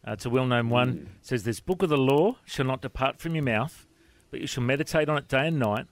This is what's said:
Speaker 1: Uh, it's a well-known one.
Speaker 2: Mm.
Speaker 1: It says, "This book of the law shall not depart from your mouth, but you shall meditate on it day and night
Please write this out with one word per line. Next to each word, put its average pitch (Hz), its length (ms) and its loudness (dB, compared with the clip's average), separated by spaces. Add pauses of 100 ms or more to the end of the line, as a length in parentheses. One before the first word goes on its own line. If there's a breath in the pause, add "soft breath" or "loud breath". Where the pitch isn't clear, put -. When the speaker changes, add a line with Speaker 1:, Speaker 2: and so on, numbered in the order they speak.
Speaker 1:
Uh, 113 60 -8
it's 110 140 -8
a 123 40 -2
well-known 123 380 2
one. 123 260 2
Speaker 2:
Mm. - 100 -8
Speaker 1:
It - 40 -16 (140)
says, 120 220 -4
"This 113 180 -4
book 180 200 -2
of 190 60 2
the 147 100 2
law 143 460 4
shall - 220 -4
not 131 160 -2
depart - 400 -4
from 165 140 -4
your 156 100 0
mouth, 120 420 -2 (440 soft breath)
but 135 100 -8
you - 60 -6
shall 123 160 -4
meditate 151 440 0
on 151 100 0
it 139 120 -6
day 139 180 2
and 165 120 0
night 110 320 0